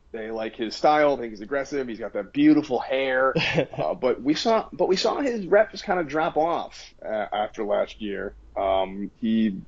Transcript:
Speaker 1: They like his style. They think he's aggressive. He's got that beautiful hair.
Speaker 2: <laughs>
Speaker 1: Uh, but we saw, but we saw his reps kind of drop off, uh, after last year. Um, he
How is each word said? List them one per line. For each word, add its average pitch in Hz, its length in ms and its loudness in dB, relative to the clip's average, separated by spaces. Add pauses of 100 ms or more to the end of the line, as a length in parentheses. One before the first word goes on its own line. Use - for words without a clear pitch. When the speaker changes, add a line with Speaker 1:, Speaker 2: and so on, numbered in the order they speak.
(120)
Speaker 1:
They 110 180 -8
like 113 260 -6
his 110 200 -6
style. 151 420 4
They 120 60 -8
think 113 100 -8
he's 101 80 -14
aggressive. 135 460 -4
He's 110 100 -8
got 110 160 -8
that 101 180 -6
beautiful 147 460 6
hair. 131 600 0
Speaker 2:
<laughs> 147 360 0
Speaker 1:
Uh, 147 200 -2
but 123 260 0
we 143 140 2
saw, 226 360 0
but - 160 0
we 185 80 2
saw - 260 0
his 240 260 -2
reps 202 340 4
kind 185 180 -2
of 165 80 -4
drop 156 300 -2
off, 151 560 -2 (100)
uh, 107 300 -4
after 107 300 -4
last 101 360 -2
year. 98 360 -8 (200)
Um, 95 540 0 (100)
he 110 480 0